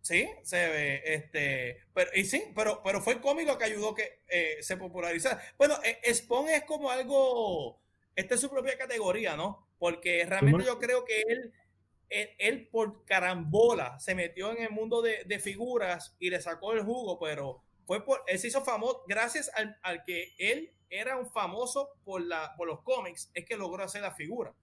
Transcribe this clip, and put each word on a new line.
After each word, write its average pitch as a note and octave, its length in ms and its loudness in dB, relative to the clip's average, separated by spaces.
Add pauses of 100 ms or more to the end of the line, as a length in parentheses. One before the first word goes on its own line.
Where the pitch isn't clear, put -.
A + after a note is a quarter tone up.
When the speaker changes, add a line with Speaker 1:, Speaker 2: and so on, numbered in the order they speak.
Speaker 1:
Sí, F#3 280 2 (160)
se F3+ 120 -2 (120)
ve, D3 360 0
este, C#3+ 720 -2 (140)
pero, F3+ 220 2
y F#3+ 100 4
sí, D4 200 0 (100)
pero, G#3+ 300 0
pero G3 160 2
fue A3+ 140 2
el A#3 60 -6
cómic D4 240 2
lo C#4 140 2
que A3+ 60 0
ayudó G#3+ 280 0
que, G#3+ 360 -6
eh, D#3+ 320 0
se F#3+ 160 -4
popularizara. F3 640 -2 (180)
Bueno, D4 160 6 (100)
eh, A#3 300 2
Spawn B3+ 340 0
es D4+ 140 4
como D4 280 -2
algo, B3 920 2 (320)
esta F#3+ 220 0
es - 40 2
su C#4 80 0
propia C4 300 -2
categoría, A3 580 0
¿no? F#3 300 -6 (140)
Porque E3+ 440 2
realmente E3+ 380 6
Speaker 2:
Omar. B3 120 2
Speaker 1:
yo - 40 -10
creo B3 260 2
que G#3+ 220 0
él, A#3+ 260 -2 (560)
él, G#3 200 -2 (100)
él G#3 300 0
por A3 360 -2
carambola F3+ 920 4
se F#3 160 -2
metió F3+ 380 -4
en A#3 100 -4
el A3+ 80 -4
mundo A3 320 0
de, A3+ 220 0
de G3 160 -4
figuras G3+ 800 -2
y F3+ 100 0
le F3 100 -2
sacó E3+ 320 -4
el A3 100 2
jugo, G#3+ 360 -4
pero D#3 460 -6 (200)
fue G#3 200 -2
por, C4+ 240 2
él F#3 100 2
se A#3+ 80 -4
hizo C4+ 180 -2
famoso A#3+ 440 -2
gracias A#3 480 -2
al, G#3 260 -4
al F3 220 -4
que F3+ 340 -6
él B3+ 340 -2 (160)
era A3+ 280 -4
un B3 100 -6
famoso A#3+ 640 -4 (160)
por F#3 200 -6
la, D#3+ 320 -6
por E3 120 -6
los D3+ 140 -8
cómics, A3+ 520 -4
es F3 100 -8
que A3+ 120 -8
logró F#3+ 260 -6
hacer F#3+ 200 -8
la F#3+ 120 -6
figura. D#3+ 480 -8